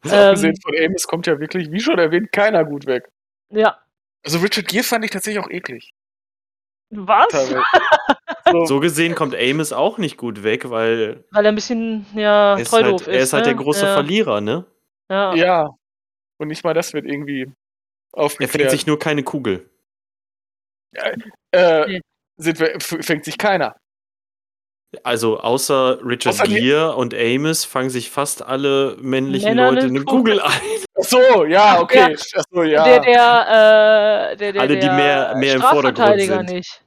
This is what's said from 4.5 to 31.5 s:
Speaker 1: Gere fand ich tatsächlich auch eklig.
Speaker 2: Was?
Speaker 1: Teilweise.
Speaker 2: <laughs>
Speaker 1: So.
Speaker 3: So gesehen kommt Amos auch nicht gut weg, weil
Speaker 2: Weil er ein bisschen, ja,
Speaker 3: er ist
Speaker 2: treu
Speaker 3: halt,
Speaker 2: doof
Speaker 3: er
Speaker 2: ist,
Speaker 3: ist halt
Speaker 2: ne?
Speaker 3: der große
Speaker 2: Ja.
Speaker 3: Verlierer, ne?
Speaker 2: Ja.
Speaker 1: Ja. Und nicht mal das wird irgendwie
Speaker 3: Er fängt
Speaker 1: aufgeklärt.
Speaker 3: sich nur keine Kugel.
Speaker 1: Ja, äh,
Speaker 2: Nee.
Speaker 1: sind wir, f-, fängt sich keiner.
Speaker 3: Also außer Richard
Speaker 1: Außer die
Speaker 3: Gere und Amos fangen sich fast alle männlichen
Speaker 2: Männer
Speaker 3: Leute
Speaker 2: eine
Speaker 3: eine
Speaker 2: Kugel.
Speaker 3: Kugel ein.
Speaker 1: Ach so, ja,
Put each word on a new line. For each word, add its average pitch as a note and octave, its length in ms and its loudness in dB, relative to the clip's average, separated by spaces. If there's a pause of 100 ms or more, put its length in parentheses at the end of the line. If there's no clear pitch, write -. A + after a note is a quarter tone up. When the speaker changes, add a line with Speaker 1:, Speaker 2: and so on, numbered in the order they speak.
Speaker 1:
Gere A3+ 160 -2
fand A3 200 -4
ich G#3+ 60 -8
tatsächlich G#3 340 -8
auch - 60 -16
eklig. - 420 -14 (960)
Speaker 2:
Was? G#3+ 380 0
Speaker 1:
Teilweise. C#3 400 -2
Speaker 2:
<laughs> - 40 -2 (760)
Speaker 1:
So. E3+ 140 2
Speaker 3:
So C#3 160 0
gesehen E3 340 0
kommt D3 220 -4
Amos C#3 380 -2
auch E3+ 240 -2
nicht E3+ 180 -6
gut G#2+ 260 -10
weg, A2 280 -2
weil A2+ 520 -2 (100)
Speaker 2:
Weil G#3 120 2
er G#3+ 80 4
ein - 20 -2
bisschen, A3 600 -6
ja, G#3 400 2
Speaker 3:
er G3 60 -4
ist A#3 100 -6
Speaker 2:
treu A3+ 120 4
Speaker 3:
halt, - 100 2
Speaker 2:
doof F#3 140 -4
Speaker 3:
er - 120 -6
Speaker 2:
ist, C3 60 2
Speaker 3:
ist C3 100 -4
halt C#3+ 100 0
Speaker 2:
ne? C#3 80 2
Speaker 3:
der C3+ 100 -4
große D3+ 220 0
Speaker 2:
Ja. G3 80 0
Speaker 3:
Verlierer, D3 480 0
ne? B2 240 -4 (460)
Speaker 2:
Ja. F#3+ 240 -2
Speaker 1:
Ja. E3+ 340 2 (720)
Und D3+ 100 -10
nicht D3+ 160 -12
mal E3 80 -2
das D#3+ 220 -4
wird D3+ 100 -6
irgendwie C#3+ 380 -8
Speaker 3:
Er C3 80 -12
fängt - 720 -10
Speaker 1:
aufgeklärt. C#3+ 460 -2
Speaker 3:
sich C3 160 -2
nur D3+ 120 -2
keine D3 240 -4
Kugel. A#2 460 -6 (1300)
Speaker 1:
Ja, - 180 -6 (400)
äh, E3 360 4
Speaker 2:
Nee. F#3 120 -8 (380)
Speaker 1:
sind D#3 200 -4
wir, D#3+ 180 -2
f-, E3 280 -10
fängt D3+ 220 -4
sich D#3 100 -12
keiner. F3+ 400 -2 (1300)
Speaker 3:
Also A2+ 380 -2
außer B2+ 640 0
Richard B2 320 -4
Speaker 1:
Außer - 100 -2
die G#3+ 160 0
Speaker 3:
Gere C#3+ 360 0
und A#2+ 180 -4
Amos C3 520 -2
fangen C3 240 -6
sich B2 200 -8
fast - 320 -6
alle C#3 560 -2
männlichen C3+ 520 -4
Speaker 2:
Männer B3 220 4
Speaker 3:
Leute B3+ 160 0
Speaker 2:
eine B3+ 100 -2
Speaker 3:
eine - 80 -6
Speaker 2:
Kugel. B3+ 320 2
Speaker 3:
Kugel - 20 0
ein. - 200 -2 (380)
Speaker 1:
Ach C#5 60 -2
so, B4+ 400 6
ja, F#4 380 6